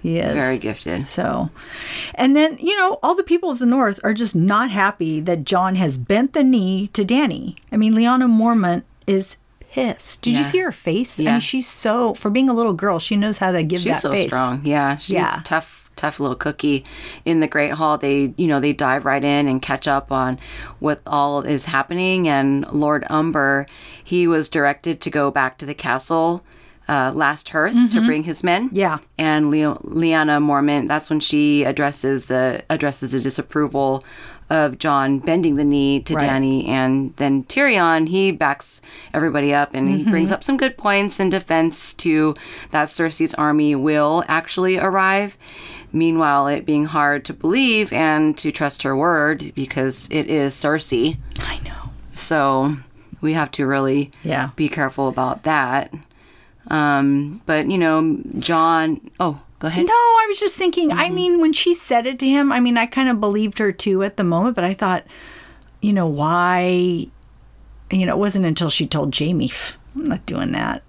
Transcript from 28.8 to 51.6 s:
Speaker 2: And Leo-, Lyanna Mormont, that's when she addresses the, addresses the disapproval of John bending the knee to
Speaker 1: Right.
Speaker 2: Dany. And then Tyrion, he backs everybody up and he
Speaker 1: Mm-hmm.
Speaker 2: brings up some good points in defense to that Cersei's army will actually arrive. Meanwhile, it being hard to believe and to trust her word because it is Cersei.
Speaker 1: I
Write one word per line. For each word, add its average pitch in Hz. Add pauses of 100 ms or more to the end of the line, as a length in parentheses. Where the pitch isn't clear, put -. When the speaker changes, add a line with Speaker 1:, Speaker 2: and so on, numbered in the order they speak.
Speaker 2:
And 151
Leo-, 151
Lyanna 156
Mormont, 147
that's 151
when 156
she 147
addresses 139
the, 127
addresses 139
the 135
disapproval 135 (440)
of 151
John 139
bending 165
the 147
knee 139
to -
Speaker 1:
Right. 143
Speaker 2:
Dany. 135
And 131
then 139
Tyrion, 175
he 190
backs - (340)
everybody 147
up 143
and 135
he 196
Speaker 1:
Mm-hmm. 220
Speaker 2:
brings 190
up -
some 277
good 262
points 202
in 190
defense 165
to 156 (360)
that 151
Cersei's 160
army 151
will 151
actually 180
arrive. 190 (540)
Meanwhile, 156
it 143
being 151
hard 143
to 120
believe 214
and 156
to 151
trust -
her 135
word 151
because 131
it 151
is 139
Cersei. 147 (200)
Speaker 1:
I -